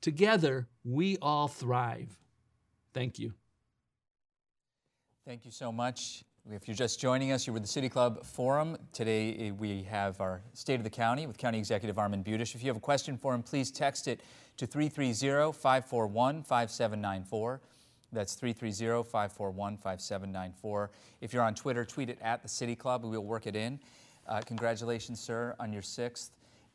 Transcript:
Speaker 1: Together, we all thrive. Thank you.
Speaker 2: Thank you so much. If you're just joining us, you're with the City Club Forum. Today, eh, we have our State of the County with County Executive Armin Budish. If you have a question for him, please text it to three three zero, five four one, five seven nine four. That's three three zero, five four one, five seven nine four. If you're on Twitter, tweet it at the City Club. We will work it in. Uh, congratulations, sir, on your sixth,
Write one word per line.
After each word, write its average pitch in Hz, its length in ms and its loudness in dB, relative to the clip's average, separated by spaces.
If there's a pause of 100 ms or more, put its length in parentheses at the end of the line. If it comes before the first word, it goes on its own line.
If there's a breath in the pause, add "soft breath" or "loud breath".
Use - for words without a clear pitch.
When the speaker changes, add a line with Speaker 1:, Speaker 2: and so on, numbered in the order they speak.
Speaker 1:
Together, 160 640 6 (160)
we 170 400 2
all 147 240 4
thrive. 123 720 0 (760)
Thank 123 280 -2
you. 113 140 -6 (1900)
Speaker 2:
Thank 120 200 -14
you 120 80 -18
so 120 180 -6
much. 120 540 -4 (260)
If 104 160 -10
you're 110 100 -4
just 120 240 0
joining 131 320 4
us, 127 140 0
you're 120 80 -2
with 113 100 -2
the 101 40 -6
City 131 200 0
Club 123 360 2
Forum. 147 520 2 (160)
Today, 110 420 2
eh, 110 160 -4
we 101 340 -2
have 101 360 0
our 95 220 -2 (100)
State - 240 -2
of 117 80 -2
the 107 60 -2
County 123 360 2
with 113 120 -10
County 117 200 0
Executive 104 400 0
Armin 101 260 2
Budish. 110 300 -2
If 113 80 -10
you 131 60 0
have 123 80 0
a 110 40 -6
question 139 380 0
for 131 160 0
him, 120 80 -2
please 131 280 -2
text - 380 0
it 120 120 -2 (360 loud breath)
to 127 100 -4
three 147 220 0
three 139 240 2
zero, 139 400 4
five 131 320 4
four 117 220 2
one, 123 360 2
five 120 280 2
seven 107 300 0
nine 98 240 -2
four. 117 360 -2 (520 loud breath)
That's 104 240 -2
three 123 160 0
three 110 180 -4
zero, 113 320 2
five 107 300 0
four 98 180 -4
one, 101 260 -4
five 95 240 -4
seven 98 300 -6
nine 92 220 -6
four. 104 400 -4 (280 loud breath)
If 117 120 -10
you're 123 100 4
on 110 120 4
Twitter, 120 300 0
tweet 127 240 -4
it 120 140 -6
at 113 200 0
the 110 60 -14
City 120 280 -2
Club. 123 280 0
We 113 60 -4
will 110 140 -2
work 110 240 -4
it 101 80 -4
in. 123 240 -2 (460 loud breath)
Uh, 110 140 -2
congratulations, 117 800 -2
sir, 120 400 -4
on 110 140 -4
your 104 100 -6
sixth, - 480 -8 (440 soft breath)